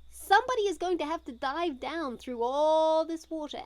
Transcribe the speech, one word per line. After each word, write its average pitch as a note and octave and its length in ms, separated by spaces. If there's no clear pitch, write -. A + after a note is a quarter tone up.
Somebody B4 540
is G4 140
going F4 200
to D#4 80
have D#4+ 200
to - 60
dive C#4 480
down C4 380
through B3 240
all D#4 640
this D#4+ 240
water D#4 360